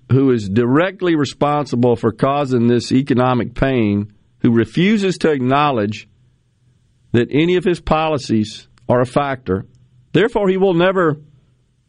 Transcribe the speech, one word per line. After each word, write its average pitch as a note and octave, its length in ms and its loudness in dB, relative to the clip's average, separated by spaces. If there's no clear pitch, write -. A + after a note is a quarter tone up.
who C3+ 200 4
is A2 180 -2
directly D#3+ 680 0
responsible C#3 800 0
for A2+ 160 -2
causing C3 560 0
this A#2+ 240 0
economic B2+ 640 0
pain, G#2+ 600 -2
who A#2+ 120 2
refuses F3+ 680 0
to E3 120 0
acknowledge C3 800 -2
that A#2 180 2
any E3+ 260 0
of E3+ 80 -2
his F3+ 160 0
policies D3+ 840 -2
are B2 120 2
a B2+ 60 0
factor. C3 600 -4
Therefore, G3+ 360 0
he F#3+ 80 0
will F#3+ 180 2
never E3+ 460 0